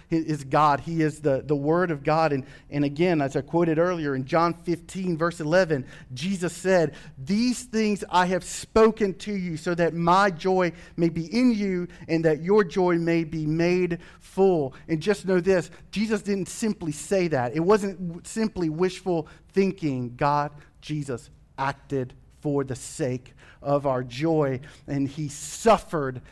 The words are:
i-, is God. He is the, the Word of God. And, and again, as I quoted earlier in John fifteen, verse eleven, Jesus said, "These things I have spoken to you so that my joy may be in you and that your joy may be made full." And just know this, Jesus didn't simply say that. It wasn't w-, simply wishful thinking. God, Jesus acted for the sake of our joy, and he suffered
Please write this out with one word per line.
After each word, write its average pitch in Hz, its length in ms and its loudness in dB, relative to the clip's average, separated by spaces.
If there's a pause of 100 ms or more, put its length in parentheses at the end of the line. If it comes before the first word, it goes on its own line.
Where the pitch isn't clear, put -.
(100)
i-, 170 40 0
is 156 300 -2
God. 143 360 4
He 165 220 -2
is 151 180 -2
the, 139 240 0
the 147 100 -2
Word 160 360 2
of 139 120 -6
God. 156 300 2
And, 131 140 -2 (240)
and 147 120 0
again, 151 380 2
as 139 160 -2
I 135 60 0
quoted 160 360 0
earlier 165 360 0
in 131 100 -4
John 165 300 2
fifteen, 170 640 -4
verse 170 200 -2
eleven, 160 460 2 (300)
Jesus 170 400 -4
said, 180 400 2 (240)
"These 208 460 -2
things 214 440 0
I 180 180 4
have 180 160 0
spoken 220 760 2
to 208 160 -8
you 180 240 -4
so 175 160 -2
that 170 180 2
my 175 380 4
joy 180 420 0 (240)
may 165 140 2
be 170 160 -4
in 240 260 4
you 190 360 -2 (200)
and 165 160 0
that 156 180 2
your 202 220 4
joy 175 320 2
may 165 280 2
be 160 200 -6
made 170 540 0 (220)
full." 175 540 2 (140)
And 160 140 -2
just 202 240 -2
know 185 140 2
this, 175 300 2 (200)
Jesus 214 320 -2
didn't 190 260 -2
simply 196 440 -4
say 185 360 0
that. 127 260 -2
It 156 60 0
wasn't 196 380 2
w-, 175 260 -10
simply 185 460 -2
wishful 175 580 -2 (220)
thinking. 143 680 -2
God, 147 360 0 (280)
Jesus 139 480 -8 (300)
acted 135 560 -6 (260)
for 143 240 0
the 127 100 -8
sake - 600 -6 (260)
of 143 260 0
our 127 160 0
joy, 139 560 0 (300)
and 139 180 -2
he 147 220 -8
suffered 147 1040 -2